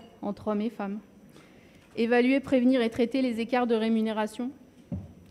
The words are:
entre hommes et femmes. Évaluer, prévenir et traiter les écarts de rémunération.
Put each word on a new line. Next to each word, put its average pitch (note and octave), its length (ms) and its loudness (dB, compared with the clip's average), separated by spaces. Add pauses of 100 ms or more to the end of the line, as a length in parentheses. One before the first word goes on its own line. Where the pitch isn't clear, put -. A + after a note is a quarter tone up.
(220)
entre G3+ 280 -6
hommes G#3 120 0
et A3+ 80 -2
femmes. G#3 300 -8 (960)
Évaluer, B3 460 2
prévenir B3+ 400 2
et A3+ 80 2
traiter A#3+ 320 0
les A#3+ 180 -2
écarts B3 280 0
de A#3 80 2
rémunération. A3 760 -2 (800)